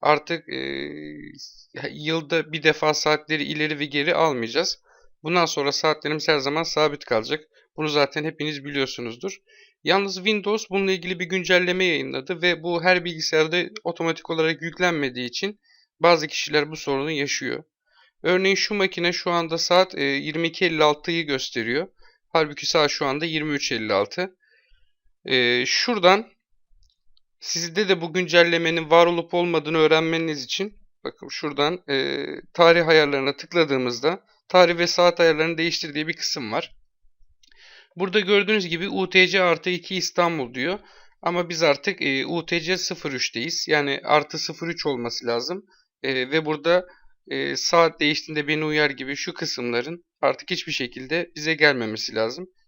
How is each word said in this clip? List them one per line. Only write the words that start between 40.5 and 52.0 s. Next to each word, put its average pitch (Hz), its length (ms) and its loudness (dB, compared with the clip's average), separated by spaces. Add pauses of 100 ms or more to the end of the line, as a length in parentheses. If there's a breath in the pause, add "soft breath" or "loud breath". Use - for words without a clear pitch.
diyor. 156 240 -4 (440 soft breath)
Ama 175 260 -2
biz 165 140 -4
artık, 160 400 0
e, 135 240 0
U 165 200 -4
T 170 140 -2
C 170 160 -2
sıfır 170 360 -6
üçteyiz. 127 560 -4
Yani 143 360 0
artı 151 340 2
sıfır 165 300 -8
üç 165 180 -8
olması 120 400 -4
lazım. 131 400 -4 (360 soft breath)
E, 131 120 -2 (160)
ve 156 140 2
burada, 160 420 2 (420 soft breath)
e, 139 280 -4
saat 165 440 2
değiştiğinde 151 480 0
beni 156 160 0
uyar 151 260 2
gibi 135 260 -8
şu 170 180 -8
kısımların 127 720 -4 (160)
artık 135 300 0
hiçbir 139 220 -6
şekilde 139 640 -4
bize 151 180 -2
gelmemesi 123 600 0